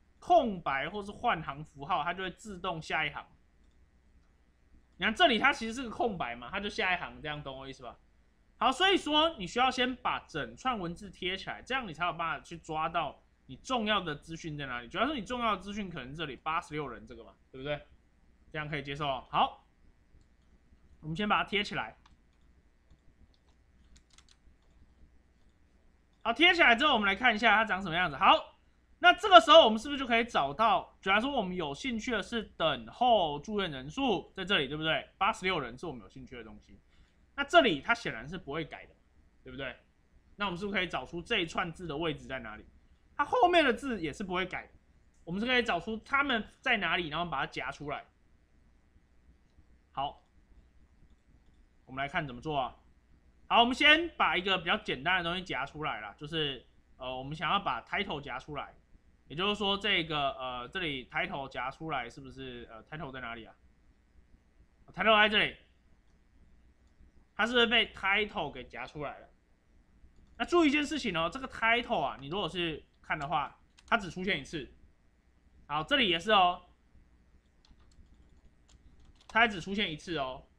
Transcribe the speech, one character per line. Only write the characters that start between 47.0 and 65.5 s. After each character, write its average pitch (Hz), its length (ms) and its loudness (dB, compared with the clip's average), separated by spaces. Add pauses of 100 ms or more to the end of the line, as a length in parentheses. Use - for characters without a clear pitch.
然 151 100 -4
后 175 120 0
把 139 80 -2
它 151 80 -2
夹 135 240 -8
出 143 200 -10
来。 123 140 -8 (1900)
好， - 300 -8 (1600)
我 131 60 -20
们 135 120 -4
来 143 40 -4
看 165 180 -2
怎 127 80 -10
么 120 60 -14
做 151 180 -4
啊。 120 180 -2 (680)
好， 196 140 6
我 233 40 8
们 247 100 0
先 311 420 6
把 170 200 2
一 180 60 0
个 190 160 0
比 160 60 -10
较 185 120 0
简 151 260 -6
单 180 160 0
的 175 60 -4
东 170 120 -4
西 185 60 -8
夹 139 220 -6
出 151 200 -10
来 123 160 -6
啦， 104 180 -12
就 147 80 -14
是， 147 400 -6 (300)
呃， 131 200 -10
我 127 60 -10
们 143 120 -10
想 165 160 -4
要 196 80 2
把 131 240 -2
title 190 380 -6
夹 131 180 -10
出 147 180 -12
来， 101 180 -10 (520)
也 135 80 -16
就 185 140 -2
是 208 60 0
说 196 240 0
这 196 260 0
个， 147 280 -2
呃， 123 360 -8
这 190 120 -8
里 139 260 -6
title 156 420 -6
夹 131 220 -8
出 160 200 -10
来 123 200 -6
是 143 100 -18
不 131 100 -16
是， 123 400 -14
呃， 113 140 -18
title 151 260 -12
在 131 100 -12
哪 117 140 -10
里 113 100 -14
啊？ 98 100 -20 (1400)
title 208 240 4
在 214 140 8
这 208 160 2
里， 127 100 -6 (1800)